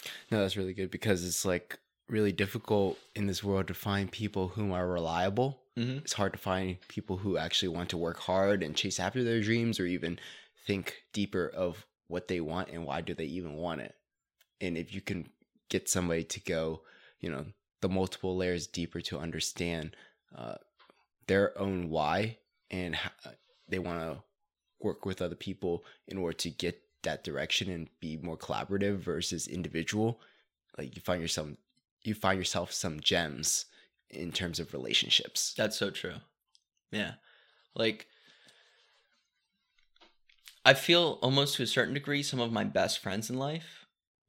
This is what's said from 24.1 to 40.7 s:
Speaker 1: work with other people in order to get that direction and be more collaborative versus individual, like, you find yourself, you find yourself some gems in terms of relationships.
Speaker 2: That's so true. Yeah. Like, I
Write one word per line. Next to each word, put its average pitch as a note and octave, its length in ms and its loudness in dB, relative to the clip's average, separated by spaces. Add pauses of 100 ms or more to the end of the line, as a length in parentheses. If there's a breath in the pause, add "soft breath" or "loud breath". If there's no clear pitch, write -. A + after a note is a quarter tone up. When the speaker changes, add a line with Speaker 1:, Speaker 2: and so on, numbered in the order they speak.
Speaker 1:
work - 260 -4
with F#2+ 160 -2
other F2 140 -2
people F2 500 -2 (220 loud breath)
in G2 120 -8
order E2+ 180 -2
to F2 140 -4
get - 320 -4 (200)
that D#2+ 220 -4
direction D#2+ 440 -2
and E2 200 -6 (120)
be D#2+ 160 -6
more D#2+ 200 -6
collaborative G2 600 0
versus E2+ 500 -2
individual, F#2 720 0 (580 soft breath)
like, C2+ 160 -8
you - 80 -14
find F2+ 180 0
yourself, E2 280 -2 (540)
you G#2+ 120 -2
find F#2+ 240 4
yourself F2 340 -2
some D#2 280 -4
gems D#2+ 680 0 (440 soft breath)
in E2 220 -6
terms E2+ 280 -4
of - 120 -8
relationships. - 840 2
Speaker 2:
That's G#2+ 200 2
so G2+ 140 2
true. F2+ 260 -6 (760)
Yeah. - 220 -2 (600 soft breath)
Like, A2+ 320 0 (2500 soft breath)
I C3+ 100 12